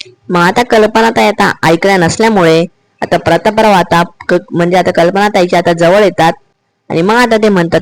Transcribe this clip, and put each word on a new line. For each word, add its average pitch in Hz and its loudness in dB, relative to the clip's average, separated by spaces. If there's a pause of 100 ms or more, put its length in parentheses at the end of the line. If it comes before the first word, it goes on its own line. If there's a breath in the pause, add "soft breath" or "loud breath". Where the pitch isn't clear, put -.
(300)
मग 170 -2
आता 190 0
कल्पना 226 2
ताई 220 0
आता 208 -2 (100)
ऐकल्या 170 0
नसल्यामुळे 170 0 (360)
आता - -4
प्रतापराव 208 0
आता 175 0 (260)
क-, 180 0 (160)
म्हणजे 170 -2
आता 180 0
कल्पना 190 0
ताईच्या 185 0
आता 170 0
जवळ 175 2
येतात 170 0 (560)
आणि 160 -2
मग 202 0
आता 233 0
ते 214 2
म्हणतात, 170 0